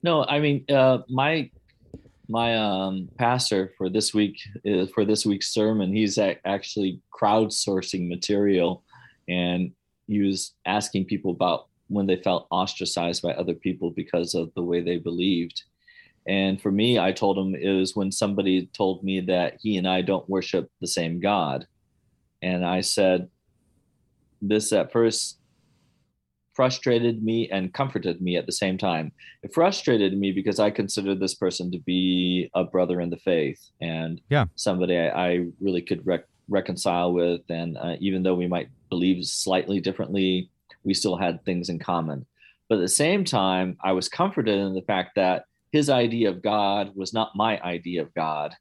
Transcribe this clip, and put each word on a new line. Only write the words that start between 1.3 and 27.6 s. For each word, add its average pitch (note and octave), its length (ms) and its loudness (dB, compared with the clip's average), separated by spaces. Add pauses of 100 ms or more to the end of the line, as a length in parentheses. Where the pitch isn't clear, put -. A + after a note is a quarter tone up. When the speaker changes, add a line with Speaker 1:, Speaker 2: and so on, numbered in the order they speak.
Speaker 1:
my, A#2 280 0
um, F#2+ 520 -2 (100)
pastor A#2 580 0
for F#2 140 -4
this G#2+ 240 -2
week, G#2 220 2 (280)
uh, F#2+ 300 2
for G#2+ 100 2
this G#2 220 0
week's G2+ 260 -2
sermon, G#2+ 400 2
he's G#2 260 2
a-, G2 280 2
actually F#2+ 540 -4 (120)
crowdsourcing G#2 960 0
material, F#2 760 0 (440)
and F2+ 440 0 (340)
he G#2 140 0
was G2 340 -2 (120)
asking G2 400 -2
people F#2+ 260 -4
about F2+ 340 0 (220)
when G2 180 0
they F#2 80 4
felt F2+ 380 -2
ostracized F2 720 -2
by E2+ 80 -2
other F2 220 -2
people F2 360 -4
because F2 460 -4
of E2+ 180 -4
the F2 80 -6
way F2 180 0
they F2 180 -2
believed. E2+ 680 -2 (640)
And F#2+ 340 0
for G2+ 80 0
me, A2 300 4
I F#2 100 2
told F#2+ 260 0
him F#2+ 200 -2
it F#2+ 160 0
was F#2+ 240 2
when G2 160 -2
somebody F#2+ 540 0
told F#2+ 360 -2
me F#2+ 200 -2
that F2+ 380 0
he G#2+ 180 0
and F#2 100 0
I F#2 140 2
don't F#2+ 260 0
worship F#2 420 -2 (100)
the F2+ 60 -8
same E2+ 320 -2
God. E2+ 480 0 (720)
And F2+ 240 -2
I F#2 180 0
said, F#2 480 2 (1120)
this G#2+ 320 2
at F2+ 200 2
first - 460 2 (1160)
frustrated A#2+ 680 2
me A2 280 0
and F#2 220 -2